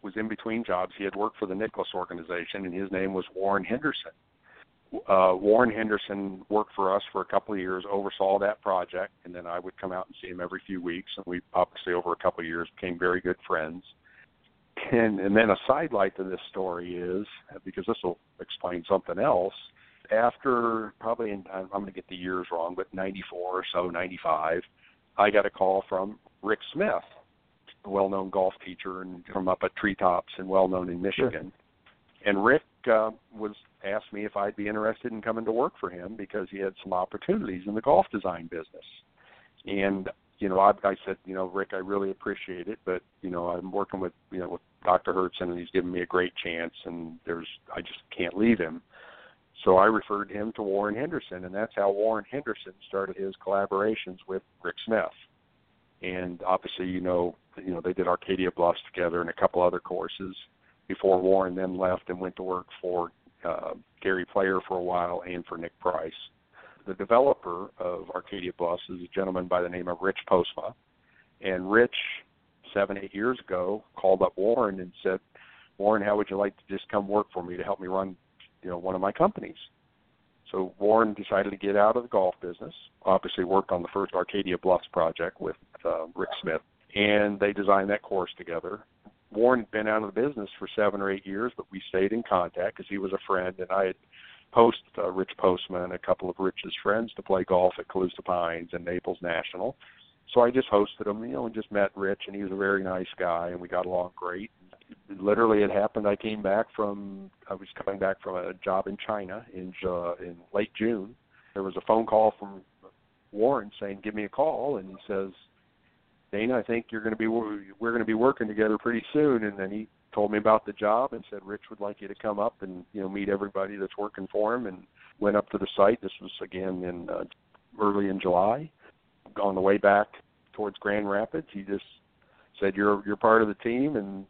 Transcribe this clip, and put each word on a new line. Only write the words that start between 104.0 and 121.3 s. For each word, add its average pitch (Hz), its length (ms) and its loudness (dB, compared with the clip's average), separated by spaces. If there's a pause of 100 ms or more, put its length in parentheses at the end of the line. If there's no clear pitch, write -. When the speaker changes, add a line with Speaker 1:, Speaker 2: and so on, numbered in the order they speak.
Speaker 1:
great. 90 360 -6 (580)
Literally, 104 540 4
it 101 80 2
happened. 104 360 0
I 101 80 2
came 107 280 -6
back 101 320 0
from, 98 560 -6 (180)
I 98 60 -8
was 95 160 -14
coming 98 280 -6
back 95 220 0
from 95 140 -6
a 90 180 -6
job 95 340 -2
in 101 100 -6
China 104 540 -6
in 92 300 -12
Ju-, 87 380 -2
in 87 180 -12 (160)
late 104 220 -2
June. 110 400 -2 (400)
There 98 80 -4
was 92 120 -4
a 90 60 -6
phone 113 240 4
call 110 260 6
from 98 320 -10 (680)
Warren 113 480 2
saying, 98 220 -8
"Give 107 120 -6
me 107 120 -4
a 98 40 -8
call," 139 480 0
and 95 120 -10
he 95 80 -16 (100)
says, 98 240 -4 (1000)
"Dana, 113 260 2
I 107 60 0
think 117 280 -2
you're 110 100 -4
gonna 110 140 -2
be 110 120 0
wor-, 107 360 -2 (160)
we're 117 120 -2
gonna 117 140 2
be 113 80 0
working 120 340 2
together 107 300 2
pretty 117 360 -2
soon." 143 300 4
And 101 140 -4
then 95 140 -4
he 107 160 -8 (260)
told 104 180 2
me 107 60 2
about 110 280 4
the 135 80 -8
job 110 400 0
and 110 160 -10
said, 98 160 -14